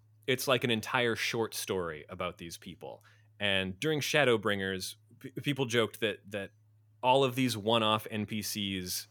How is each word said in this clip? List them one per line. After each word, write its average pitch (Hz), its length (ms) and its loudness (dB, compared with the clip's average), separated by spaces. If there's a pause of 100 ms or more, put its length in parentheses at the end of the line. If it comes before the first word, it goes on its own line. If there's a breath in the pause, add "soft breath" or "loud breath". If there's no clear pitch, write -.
(260)
it's 127 200 0
like 123 180 4
an 120 60 2
entire 117 460 0
short - 380 -2
story 82 540 -4
about 90 300 -6
these 85 180 -12
people. 71 460 -16 (380 soft breath)
And 95 400 0
during 151 200 0
Shadowbringers, 101 920 2 (240)
p-, 135 120 -16 (120)
people 135 240 -2
joked 113 340 0
that, 104 180 0 (120)
that 98 200 -8 (520)
all 131 220 6
of 123 100 0
these 123 220 0
one-off 110 540 2
N 107 160 -2
P 107 160 -6
Cs 95 680 -4